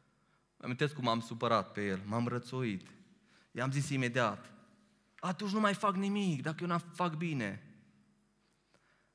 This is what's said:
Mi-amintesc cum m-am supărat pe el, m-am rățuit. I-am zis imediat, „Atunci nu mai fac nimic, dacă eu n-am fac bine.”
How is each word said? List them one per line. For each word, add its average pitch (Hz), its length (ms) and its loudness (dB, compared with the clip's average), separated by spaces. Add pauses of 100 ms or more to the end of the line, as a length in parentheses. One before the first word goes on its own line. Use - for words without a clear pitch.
(580)
Mi-amintesc 131 360 -2
cum 131 100 -6
m-am 117 160 4
supărat 113 520 2
pe 101 140 -2
el, 95 200 -2
m-am 117 220 0
rățuit. 120 600 -4 (640)
I-am 127 200 -2
zis 139 180 0
imediat, 123 640 0 (680)
„Atunci 185 320 -2
nu 214 80 2
mai 202 140 4
fac 196 220 2
nimic, 196 460 2
dacă 156 200 -4
eu 175 60 -2
n-am 175 160 2 (100)
fac 175 200 0
bine.” 139 500 -2 (1500)